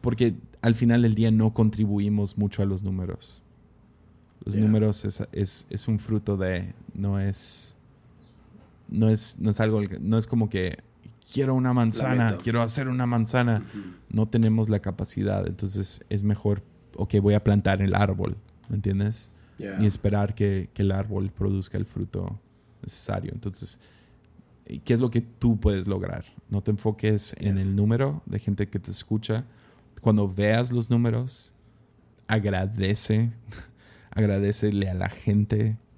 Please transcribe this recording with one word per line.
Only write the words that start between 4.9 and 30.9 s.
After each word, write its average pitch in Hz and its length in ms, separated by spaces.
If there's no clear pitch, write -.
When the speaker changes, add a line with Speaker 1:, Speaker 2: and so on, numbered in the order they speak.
Speaker 1:
es, 101 260
es, - 380
es - 180
un 107 120
fruto 104 360
de, 92 380
no 98 260
es, - 580
no 110 200
es, - 300
no 107 120
es 104 100
algo, 110 200
no 107 160
es 113 100
como 113 220
que, 92 300
"Quiero 131 220
una 127 180
manzana, 120 420
Speaker 2:
La 110 60
meta. 98 120
Speaker 1:
quiero 117 180
hacer 131 280
una 127 160
manzana." 117 580
Speaker 2:
Ujú. 101 100
Speaker 1:
No 110 180
tenemos 110 420
la 104 100
capacidad, 98 680
entonces 95 640
es 104 140
mejor, 104 380
"Ok, 101 260
voy 104 140
a 101 80
plantar 98 380
el 95 140
árbol", 98 400
¿me 117 60
entiendes? 101 560
Speaker 2:
Yeah. 98 240
Speaker 1:
Y 110 40
esperar 101 500
que, 98 380
que - 80
el 98 100
árbol 98 400
produzca 98 460
el 98 80
fruto 95 520
necesario. - 520
Entonces, - 460
¿qué 123 100
es 117 60
lo 123 100
que 117 120
tú 117 360
puedes 98 300
lograr? 95 380
No 101 120
te 107 100
enfoques 107 680
en 98 160
Speaker 2:
Yeah. 95 80
Speaker 1:
el 98 140
número 123 480
de 104 140
gente 101 280
que - 120
te 95 120
escucha. 110 540
Cuando 107 260
veas 107 460
los 120 160
números, 120 640